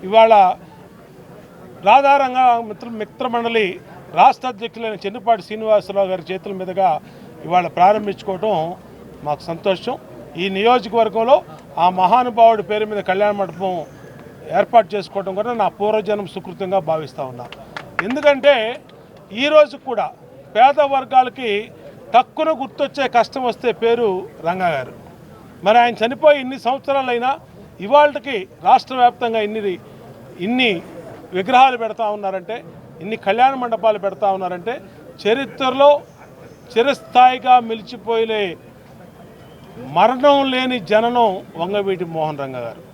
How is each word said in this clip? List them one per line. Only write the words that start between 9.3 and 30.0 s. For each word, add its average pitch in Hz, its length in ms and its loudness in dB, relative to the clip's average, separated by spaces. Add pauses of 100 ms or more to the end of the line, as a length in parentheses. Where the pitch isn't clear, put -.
సంతోషం. 180 440 -4 (480)
ఈ 190 40 -2 (100)
నియోజకవర్గంలో 226 800 2 (480)
ఆ - 20 4 (140)
మహానుభావుడి 226 680 4
పేరు 214 200 -2
మీద 208 100 -4 (100)
కళ్యాణ 208 300 0
మండపం 185 340 -6 (840)
ఏర్పాటు 208 360 4
చేసుకోవడం 190 460 -8
కూడా 233 120 -6 (100)
నా 190 40 0 (120)
పూర్వజన్మ 208 560 -4
సుకృతంగా 190 440 -6 (120)
భావిస్తా 156 320 -6 (100)
ఉన్నా. 123 140 -14 (600)
ఎందుకంటే 277 480 2 (880)
ఈరోజు 302 320 4 (120)
కూడా 202 180 -4 (480)
పేద 269 240 4 (160)
వర్గాలకి 254 560 0 (640)
టక్కున 311 360 2 (100)
గుర్తొచ్చే 277 440 -6 (120)
కష్టం - 320 0
వస్తే 233 200 -2 (140)
పేరు 233 260 0 (380)
రంగా 180 300 -2
గారు. 127 160 -8 (720)
మరి 220 160 6
ఆయన 240 180 0
చనిపోయి 277 440 4
ఇన్ని 254 220 -10
సంవత్సరాలైనా 262 640 -2 (560)
ఇవాళకి 285 500 2 (300)
రాష్ట్ర 254 340 4
వ్యాప్తంగా 240 460 2
ఇన్ని, 208 280 -4 (720)